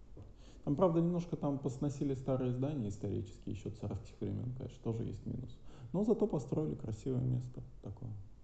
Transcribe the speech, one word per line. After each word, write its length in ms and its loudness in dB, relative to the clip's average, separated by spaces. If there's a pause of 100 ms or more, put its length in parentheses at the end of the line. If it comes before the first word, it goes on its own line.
(640)
Там, 120 4
правда, 260 8
немножко 360 2
там 220 2
посносили 560 0
старые 360 2
здания 380 2
исторические, 680 -4
ещё 160 -6
царских 480 -6
времён, 380 -2
конечно, 260 -6
тоже 200 0
есть 220 -6
минус. 320 -4 (360)
Но 100 4
зато 240 6
построили 480 2
красивое 480 0
место 380 0 (200)
такое. 300 -8 (320)